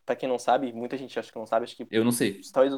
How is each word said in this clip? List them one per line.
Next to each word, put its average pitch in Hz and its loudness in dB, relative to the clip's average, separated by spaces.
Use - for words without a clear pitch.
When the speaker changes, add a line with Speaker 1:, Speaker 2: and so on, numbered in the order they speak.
Speaker 1:
pra 123 -2
quem 135 -6
não 123 0
sabe, 127 0
muita 120 -6
gente 131 -14
acho 113 -6
que - -14
não 110 -10
sabe, 113 2
acho 120 -10
que 123 -12
Speaker 2:
Eu 110 2
não 120 4
sei. 113 0
Speaker 1:
talvez 135 4